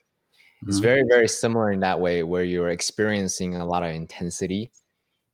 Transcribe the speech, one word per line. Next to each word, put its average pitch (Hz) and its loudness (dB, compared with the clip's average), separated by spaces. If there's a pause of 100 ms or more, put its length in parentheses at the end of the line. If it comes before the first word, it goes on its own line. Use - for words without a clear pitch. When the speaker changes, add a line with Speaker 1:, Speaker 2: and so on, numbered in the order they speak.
(640)
Speaker 1:
It's 98 -4
Speaker 2:
Mm-hmm. 98 0
Speaker 1:
very, 127 4
very 120 6
similar 113 0
in 98 0
that 92 2
way 87 2
where 90 0
you're 90 0
experiencing 92 -2
a 87 -6
lot 87 -2
of 85 -2
intensity 90 -6 (640)